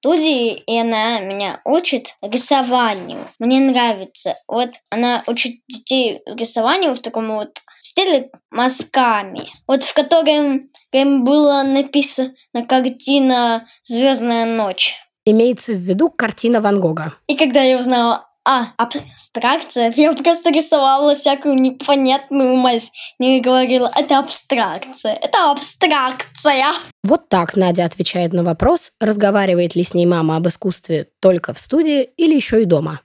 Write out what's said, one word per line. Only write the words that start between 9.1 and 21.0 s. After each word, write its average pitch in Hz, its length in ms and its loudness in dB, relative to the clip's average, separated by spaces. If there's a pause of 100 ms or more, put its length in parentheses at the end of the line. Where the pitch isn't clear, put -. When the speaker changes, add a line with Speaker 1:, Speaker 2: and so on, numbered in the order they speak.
Speaker 1:
Вот - 180 0
в - 100 -6
котором, 294 760 0 (220)
котором 269 320 2
было 285 400 2
написана 269 680 -2 (340)
картина 254 1000 0 (200)
"Звёздная 233 600 0
ночь". 220 500 -4 (300)
Speaker 2:
Имеется 226 460 2
в 202 60 -2
виду 190 320 0
картина 233 500 0
Ван 202 220 2
Гога. 160 320 -2 (140)
Speaker 1:
И 302 100 -2
когда 277 240 2
я 262 180 2
узнала, 240 480 0 (180)
а, 247 320 0
абстракция, 240 1160 -2
я 302 180 4
просто 339 380 2
рисовала 285 640 2